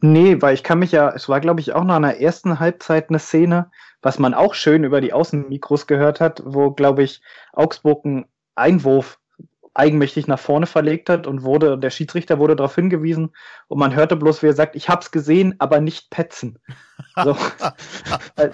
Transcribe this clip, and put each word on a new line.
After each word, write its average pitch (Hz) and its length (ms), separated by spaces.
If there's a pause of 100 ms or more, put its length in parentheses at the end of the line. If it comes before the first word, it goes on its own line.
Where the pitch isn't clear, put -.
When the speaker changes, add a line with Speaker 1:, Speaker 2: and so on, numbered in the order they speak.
Speaker 1:
nee, 160 380
weil 139 140
ich 135 80
kann 170 160
mich 180 140
ja, 147 180
es - 180
war, 139 140
glaub 165 180
ich, - 140
auch 165 100
nach 185 120
einer 143 220
ersten 160 420
Halbzeit 165 500
eine 160 80
Szene, 170 540 (320)
was 131 160
man 127 140
auch 175 200
schön 156 300
über 139 160
die 131 140
Außenmikros 143 720
gehört 147 320
hat, 160 260
wo, 139 260
glaub 139 280
ich, 135 220 (320)
Augsburg 151 520
einen 135 200 (280)
Einwurf 135 640 (560)
eigenmächtig 147 540
nach 135 120
vorne 151 260
verlegt 156 440
hat 165 160
und 135 180
wurde, 139 360
der 135 100
Schiedsrichter 160 480
wurde 151 200
darauf 139 180
hingewiesen 165 560 (380)
und 143 100
man 135 160
hörte 156 220
bloß, 151 260
wie 151 40
er 147 60
sagt, 151 220
„Ich 135 140
hab's 175 220
gesehen, 170 480
aber 143 200
nicht 156 300
petzen.“ 127 500 (640)
So. 143 180
Speaker 2:
<laughs> - 60 (880)
Speaker 1:
Äh, 147 180